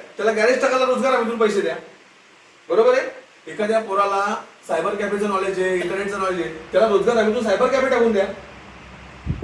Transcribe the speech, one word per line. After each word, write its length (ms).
त्याला 140
गॅरेज 300
टाकायला 240
रोजगार 280
हमीतून 240
पैसे 240
द्या. 140
बरोबर 240
आहे? 280
एखाद्या 280
पोराला 560
सायबर 280
कॅफेचं 340
नॉलेज 300
आहे, 160
इंटरनेटचं 440
नॉलेज 200
आहे, 140
त्याला 160
रोजगार 360
हमीतून 200
सायबर 240
कॅफे 220
टाकून 220
द्या. 140